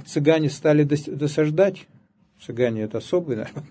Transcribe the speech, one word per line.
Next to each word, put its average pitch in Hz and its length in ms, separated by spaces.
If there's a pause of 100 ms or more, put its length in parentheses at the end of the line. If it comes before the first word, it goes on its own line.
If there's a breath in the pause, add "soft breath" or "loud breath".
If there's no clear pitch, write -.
цыгане 156 440
стали 151 340
дос-, 147 300
досаждать, 156 720 (580)
цыгане — 117 380
это 107 140
особый 151 400
народ, - 340